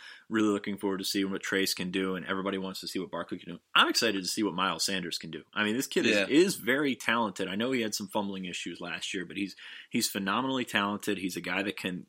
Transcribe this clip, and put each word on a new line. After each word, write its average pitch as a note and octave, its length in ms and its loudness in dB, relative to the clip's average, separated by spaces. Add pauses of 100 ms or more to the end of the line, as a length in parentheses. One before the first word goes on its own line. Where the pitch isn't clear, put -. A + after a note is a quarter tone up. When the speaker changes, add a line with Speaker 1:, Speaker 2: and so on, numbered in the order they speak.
(300)
Speaker 1:
really G#2+ 180 2
looking G2+ 300 0
forward F#2+ 220 -2
to F#2+ 40 -4
seeing G2 260 0
what F#2+ 140 -4
Trace F#2+ 300 2
can F#2 180 -4
do, F#2+ 240 0
and E2+ 100 -6
everybody F#2+ 320 0
wants F#2+ 220 -6
to G#2+ 80 -8
see G2 120 -4
what F#2 120 -6
Barkley E2+ 260 -4
can E2+ 180 -12
do. - 40 -12 (160)
I'm C4+ 140 6
excited G#2 320 2
to F2 80 -4
see - 120 0
what G2 120 2
Miles F2 320 0
Sanders F2 320 -2
can - 120 -10
do. D#2 140 -8 (100)
I G#2 120 2
mean, G#2+ 100 2
this C3+ 120 0
kid D#3+ 180 2
is, A2+ 100 6
Speaker 2:
Yeah. G2 140 4
Speaker 1:
is E3+ 260 8
very C3 400 2
talented. G#2+ 540 0
I F#2+ 60 -4
know A#2 160 0
he B2+ 100 0
had G#2+ 120 -2
some G2+ 140 -4
fumbling G2 380 -4
issues F2 340 -8
last F2 340 -6
year, F2+ 120 -4
but E2 100 -12
he's, G2 220 -4 (320)
he's A#2 200 0
phenomenally A#2+ 540 0
talented. G#2 540 0
He's F2+ 180 -2
a F2 60 -4
guy F2+ 220 0
that G2+ 120 -2
can, F2+ 320 -4